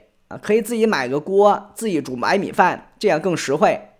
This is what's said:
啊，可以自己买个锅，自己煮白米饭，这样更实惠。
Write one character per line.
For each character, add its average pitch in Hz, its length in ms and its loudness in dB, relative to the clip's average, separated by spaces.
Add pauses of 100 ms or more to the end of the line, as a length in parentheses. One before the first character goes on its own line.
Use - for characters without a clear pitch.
(280)
啊， - 140 -14
可 208 120 0
以 226 80 2
自 233 120 -8
己 220 120 2
买 147 200 -2
个 135 140 -4
锅， 196 540 2
自 226 120 -8
己 175 140 -2
煮 131 160 -8
白 120 220 0
米 151 120 -4
饭， 180 480 0
这 214 100 -2
样 156 120 2
更 175 160 -2
实 135 180 -4
惠。 175 260 2 (200)